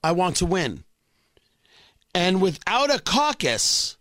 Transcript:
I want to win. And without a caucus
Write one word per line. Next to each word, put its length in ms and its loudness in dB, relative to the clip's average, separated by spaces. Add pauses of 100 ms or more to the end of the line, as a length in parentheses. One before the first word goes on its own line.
I 120 0
want 240 0
to 100 0
win. 380 -2 (1300)
And 260 2
without 480 0
a 100 2
caucus 1000 -2